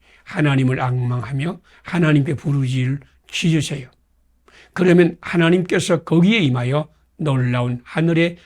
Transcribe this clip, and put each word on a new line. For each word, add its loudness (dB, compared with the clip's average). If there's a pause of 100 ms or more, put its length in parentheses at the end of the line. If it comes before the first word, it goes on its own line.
(220)
하나님을 0
앙망하며 -4 (220)
하나님께 0
부르짖을 -2 (260)
지으세요. -2 (800)
그러면 4
하나님께서 0
거기에 4
임하여 -2 (280)
놀라운 -2
하늘의 0